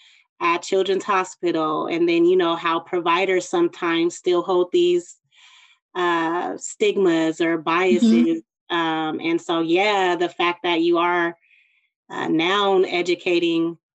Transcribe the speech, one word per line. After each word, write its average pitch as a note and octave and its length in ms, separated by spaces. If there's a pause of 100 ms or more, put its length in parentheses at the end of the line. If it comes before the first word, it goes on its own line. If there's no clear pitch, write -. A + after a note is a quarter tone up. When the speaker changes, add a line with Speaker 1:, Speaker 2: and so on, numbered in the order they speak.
(400)
Speaker 1:
at F3 220
Children's F#3+ 420
Hospital, D#3+ 840
and E3+ 220
then, E3+ 160
you F3+ 120
know, E3 200
how E3 240
providers F3+ 680
sometimes E3+ 680
still F3 260
hold F3+ 300
these, F3 440 (800)
uh, F3 600
stigmas E3+ 840
or E3 160
Speaker 2:
Mm-hmm. D#3 60
Speaker 1:
biases. F#3+ 800 (280)
Um, D#3+ 500
and E3 200
so, E3 200
yeah, F#3 560
the F3 120
fact F3 340
that E3+ 180
you E3+ 180
are, E3+ 380 (720)
uh, - 180
now F#3+ 540
educating E3+ 960 (180)